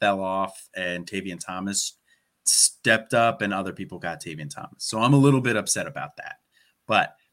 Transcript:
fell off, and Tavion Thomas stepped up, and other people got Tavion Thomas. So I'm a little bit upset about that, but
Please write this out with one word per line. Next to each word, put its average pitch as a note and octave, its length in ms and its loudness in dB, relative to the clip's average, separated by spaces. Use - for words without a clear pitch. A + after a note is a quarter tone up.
fell G2+ 180 2
off, F#2+ 560 -4
and F2 320 -6
Tavion F#2+ 320 -8
Thomas F#2+ 540 -6
stepped - 680 2
up, A#2 280 4
and G2+ 120 -2
other F#2 180 -4
people F2+ 260 -10
got E2 240 -8
Tavion D#2 320 -10
Thomas. - 300 -16
So A2 160 -4
I'm B2 140 6
a C#3 60 8
little C3+ 220 6
bit A#2+ 140 0
upset G2+ 320 -2
about - 300 -10
that, - 220 -14
but G2+ 300 0